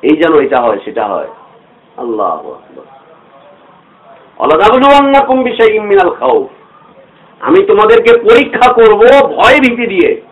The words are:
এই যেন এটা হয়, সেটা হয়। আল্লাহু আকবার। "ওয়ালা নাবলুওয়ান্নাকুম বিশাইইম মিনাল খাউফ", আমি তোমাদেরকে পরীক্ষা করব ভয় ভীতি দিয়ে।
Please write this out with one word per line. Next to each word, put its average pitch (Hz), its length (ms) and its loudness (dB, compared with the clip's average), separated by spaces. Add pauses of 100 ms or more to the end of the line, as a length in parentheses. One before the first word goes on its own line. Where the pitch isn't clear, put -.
এই 151 160 0
যেন 160 220 0
এটা 131 240 -2
হয়, 107 220 -2
সেটা 107 220 -8
হয়। 85 200 -8 (680)
আল্লাহু 92 540 -8
আকবার। - 340 -20 (1500)
"ওয়ালা 151 200 -2
নাবলুওয়ান্নাকুম 269 880 2
বিশাইইম 220 400 0
মিনাল 196 260 0
খাউফ", 139 380 -2 (920)
আমি - 260 0
তোমাদেরকে 233 540 2
পরীক্ষা 247 540 0
করব 220 260 2 (280)
ভয় 269 320 0 (100)
ভীতি 240 180 -6
দিয়ে। 185 340 -2 (100)